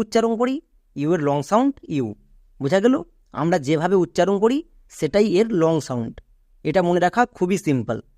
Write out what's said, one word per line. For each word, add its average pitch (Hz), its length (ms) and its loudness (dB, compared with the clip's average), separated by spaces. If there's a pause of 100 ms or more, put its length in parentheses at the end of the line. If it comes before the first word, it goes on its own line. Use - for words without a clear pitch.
উচ্চারণ 226 400 0
করি, 262 140 0 (400)
ইউ 143 200 -4
এর 160 140 -2
লং 143 100 0 (100)
সাউন্ড 262 240 2 (220)
ইউ। 127 120 -2 (520)
বোঝা 139 200 2
গেল? 240 160 4 (460)
আমরা 170 180 2
যেভাবে 156 360 0
উচ্চারণ 185 480 2
করি 247 140 2 (360)
সেটাই 202 340 0 (120)
এর 226 80 2 (160)
লং 160 120 2 (120)
সাউন্ড, 120 260 -6 (520)
এটা 156 160 0
মনে 175 180 2
রাখা 180 260 2
খুবই 185 320 -2
সিম্পল। 120 400 -2 (200)